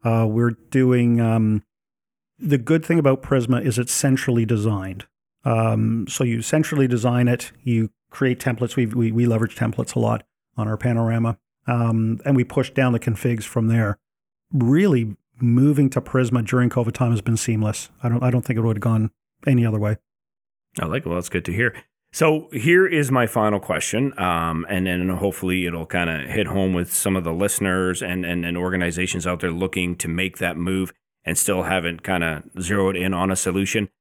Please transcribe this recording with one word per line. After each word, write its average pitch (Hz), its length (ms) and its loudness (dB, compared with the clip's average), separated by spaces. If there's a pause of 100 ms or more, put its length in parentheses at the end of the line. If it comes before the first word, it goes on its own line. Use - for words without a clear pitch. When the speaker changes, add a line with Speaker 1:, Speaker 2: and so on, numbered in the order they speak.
Speaker 1:
Uh, 113 240 4
we're 117 280 2 (140)
doing, 123 500 4
um, 110 420 2 (760)
the 147 200 0
good 156 260 0
thing 165 160 2
about 135 200 4
Prisma 123 400 2
is 117 180 0
it's 120 140 -2
centrally 131 540 2
designed. 101 600 -2 (380)
Um, 113 640 2
so - 140 -4
you 117 180 0
centrally 151 460 2
design 120 400 2
it, 120 240 0 (140)
you 113 260 0 (200)
create 127 280 0
templates. 120 380 -2
We, 123 100 2
we, 113 240 0
we 117 160 2
leverage 113 300 0
templates 117 400 -4
a - 20 0
lot 113 260 0 (320)
on 110 120 -2
our 110 80 -2
Panorama, 117 600 0 (300)
um, 113 580 0
and 143 120 2
we 123 80 4
push 131 260 -2
down 127 220 2
the 117 80 0
configs 113 420 -2
from 113 240 -2
there. 113 320 2 (540)
Really 131 640 2 (240)
moving 135 500 4
to 127 100 0
Prisma 120 440 0
during 123 260 2
covid 117 220 0
time 120 180 0
has 113 100 2
been 113 160 0
seamless. 107 540 -2 (120)
I 120 60 -2
don't, 120 140 0
I 127 80 2
don't 120 120 0
think 117 140 -4
it 113 60 0
would 113 140 2
have 101 60 -6
gone 110 280 0 (360)
any 123 200 4
other 107 140 -2
way. 107 160 0 (840)
Speaker 2:
I 85 60 -2
like 85 180 -4
it. - 40 -6
Well, 85 80 -4
that's 90 120 -6
good 87 180 -4
to 87 60 -6
hear. 113 220 0 (360)
So 156 420 0
here 170 340 4
is 147 240 0
my 123 160 4
final 104 340 2
question, 120 580 -2
um, 85 500 0
and 95 180 -2
then 90 240 -2
hopefully 92 560 -2
it'll 85 200 -6
kinda 82 400 -4
hit 104 200 -2
home 95 260 -2
with 87 200 -2
some 95 240 -2
of 90 80 -4
the 82 100 -4
listeners 92 680 -2
and, 90 220 -6
and, 85 220 -4
and 87 100 -4
organizations 90 680 -2
out 90 140 -4
there 90 100 -4
looking 90 460 -4
to - 120 -8
make 87 300 -4
that 87 180 -4
move 92 360 -4 (320)
and 85 120 -4
still 92 280 0
haven't 85 380 -4
kinda 82 420 -4 (160)
zeroed 95 360 0
in 92 160 -2
on 92 180 0
a 92 60 0
solution. 98 540 -2 (100)